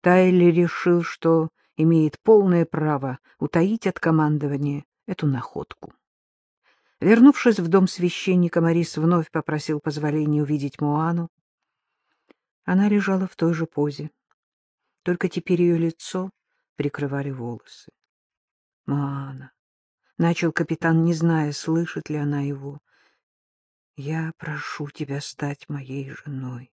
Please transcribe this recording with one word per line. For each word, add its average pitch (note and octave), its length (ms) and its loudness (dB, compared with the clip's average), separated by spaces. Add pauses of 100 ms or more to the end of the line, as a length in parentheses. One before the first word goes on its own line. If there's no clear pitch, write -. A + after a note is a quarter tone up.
Тайли F3+ 440 6
решил, F3 560 2
что E3 480 0 (280)
имеет D#3 420 2
полное F#3+ 460 6
право C#3+ 540 -4 (200)
утаить F3+ 480 0
от - 120 -4
командования D3 880 0 (200)
эту F3 220 -4
находку. - 680 -8 (1040)
Вернувшись A#3 600 6
в E3+ 80 -2
дом F#3 200 4
священника, F3 760 0
Морис E3 360 0
вновь D#3+ 320 0
попросил D#3 500 -4
позволения D3+ 640 -2
увидеть C#3+ 380 -4
Моану. D#3+ 500 -2 (1300)
Она F#3+ 240 2
лежала F#3+ 400 0
в - 80 -16
той E3+ 180 0
же D#3+ 120 -4
позе, D3 460 -6 (920)
только F3+ 260 -2
теперь F3 320 -2
её F3 160 4
лицо E3 540 -6 (440)
прикрывали C#3 560 -6
волосы. A#2+ 600 -14 (960)
"Моана", — C#3 680 -8 (680)
начал E3+ 340 0
капитан, E3 520 0
не E3+ 100 2
зная, D#3+ 380 0
слышит E3 580 -4
ли D3+ 60 -6
она D3 260 -4
его, — C#3 380 -8 (1160)
"я D#3+ 400 -6
прошу D3 520 -10
тебя C#3+ 320 -8
стать - 460 -10
моей C3+ 420 -10
женой. C3 720 -12